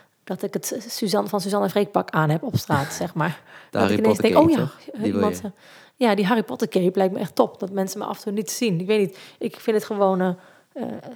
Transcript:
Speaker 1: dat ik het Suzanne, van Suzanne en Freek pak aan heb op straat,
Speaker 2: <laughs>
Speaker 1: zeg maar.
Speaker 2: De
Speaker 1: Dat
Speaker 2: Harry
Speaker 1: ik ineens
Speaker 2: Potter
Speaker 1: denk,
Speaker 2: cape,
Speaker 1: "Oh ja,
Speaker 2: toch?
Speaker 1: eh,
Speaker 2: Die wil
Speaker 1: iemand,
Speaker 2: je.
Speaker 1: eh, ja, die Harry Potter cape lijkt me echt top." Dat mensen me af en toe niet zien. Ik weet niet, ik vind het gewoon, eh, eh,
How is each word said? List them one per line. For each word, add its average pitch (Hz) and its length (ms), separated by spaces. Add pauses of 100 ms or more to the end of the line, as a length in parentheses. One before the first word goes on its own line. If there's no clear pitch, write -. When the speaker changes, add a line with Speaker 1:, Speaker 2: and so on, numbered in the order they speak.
(240)
Speaker 1:
dat - 200
ik 196 100
het - 220 (120)
Suzanne, 208 420
van 208 120
Suzanne 202 240
en 185 60
Freek 202 200
pak - 180
aan 156 200
heb 156 140
op 262 140
straat, 147 400
Speaker 2:
<laughs> - 40
Speaker 1:
zeg 170 120
maar. 160 320
Speaker 2:
De - 260
Speaker 1:
Dat 101 100
Speaker 2:
Harry 98 160
Speaker 1:
ik 214 60
ineens 220 160
Speaker 2:
Potter - 140
Speaker 1:
denk, 320 140
Speaker 2:
cape, 277 140
Speaker 1:
"Oh 160 60
ja, - 40
Speaker 2:
toch? - 220
Speaker 1:
eh, 233 100
Speaker 2:
Die - 80
wil 196 100
Speaker 1:
iemand, 180 160
Speaker 2:
je. 185 60
Speaker 1:
eh, 202 80 (440)
ja, 220 200
die 202 100
Harry 220 180
Potter - 240
cape 180 320
lijkt 190 140
me - 60
echt - 160
top." - 240
Dat 190 120
mensen 196 280
me 202 60
af 208 120
en - 60
toe 214 80
niet 208 200
zien. 190 280
Ik 180 80
weet 214 120
niet, 196 180 (220)
ik - 200
vind 226 180
het 208 80
gewoon, 196 360
eh, 185 60 (460)
eh, 262 100 (320)